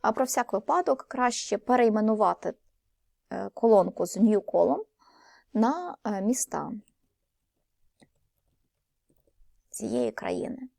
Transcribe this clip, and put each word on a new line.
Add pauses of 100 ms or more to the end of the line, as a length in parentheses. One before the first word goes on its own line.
А
про
всяк
випадок
краще
перейменувати, (760)
е,
колонку
з
New
Column (720)
на,
е,
міста (3000)
цієї
країни.